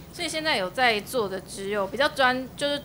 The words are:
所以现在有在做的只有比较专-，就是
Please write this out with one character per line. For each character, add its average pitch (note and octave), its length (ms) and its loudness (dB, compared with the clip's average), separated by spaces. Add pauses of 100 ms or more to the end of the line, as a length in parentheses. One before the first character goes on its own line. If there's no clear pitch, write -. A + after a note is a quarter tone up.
(120)
所 E4+ 120 -6
以 D#4+ 40 -2
现 D#4 160 -4
在 D#4 120 2
有 F#3 140 0
在 A#3 300 4
做 G#3+ 280 -2
的 F#3+ 120 -4
只 G3 300 -8
有 G3+ 160 0
比 G3 100 -8
较 C#4 120 4
专-， B3+ 380 2 (100)
就 C#4+ 120 0
是 C#4+ 160 0